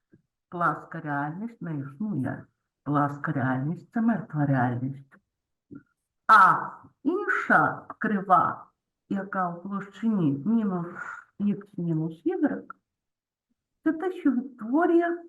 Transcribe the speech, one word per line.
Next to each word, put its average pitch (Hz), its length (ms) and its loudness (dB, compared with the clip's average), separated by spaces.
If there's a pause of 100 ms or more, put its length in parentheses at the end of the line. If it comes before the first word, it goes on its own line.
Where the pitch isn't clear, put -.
(500)
Пласка 165 500 -2
реальність 156 640 -6
не 165 160 -6
існує. 139 680 -6 (380)
Пласка 143 480 0
реальність — 135 640 -2
це 233 80 0
мертва 165 440 0
реальність. 127 680 -2 (1120)
А 190 420 8 (340)
інша 311 840 2 (120)
крива, 185 680 2 (440)
яка 190 400 -4
у 170 120 -10
площині 196 840 -2
мінус 196 420 0 (520)
х 202 280 -2 (100)
мінус 160 480 -2
y, 302 380 0 (1200)
це 311 100 2
те, 370 180 -4
що 294 200 0
відтворює 339 840 2 (100)